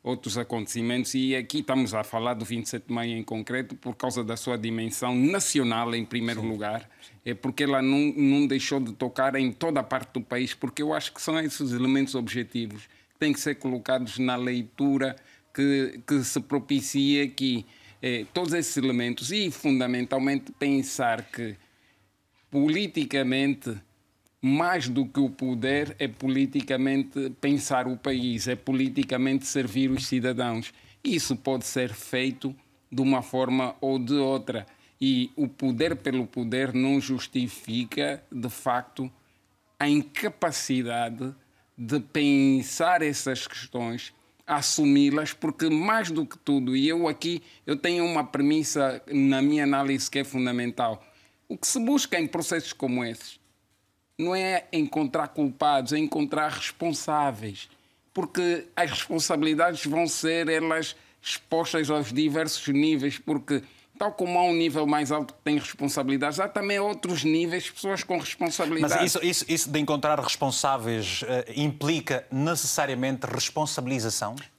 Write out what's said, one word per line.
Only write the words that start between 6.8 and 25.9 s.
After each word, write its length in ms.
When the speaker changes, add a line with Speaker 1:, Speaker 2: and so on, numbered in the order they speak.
Speaker 1:
é 80
porque 320
ela 160
não, 340
não 320
deixou 320
de 140
tocar 420
em 160
toda 300
a 20
parte 300
do 80
país, 320
porque 300
eu 100
acho 180
que 120
são 180
esses 320
elementos 420
objetivos 680
que 40
têm 140
que 80
ser 140
colocados 640
na 180
leitura 800
que, 520
que 160
se 160
propicia 840
aqui, 400
eh, 320
todos 180
esses 240
elementos, 560
e 180
fundamentalmente 1000
pensar 680
que 340
politicamente 1300
mais 480
do 180
que 120
o 120
poder, 680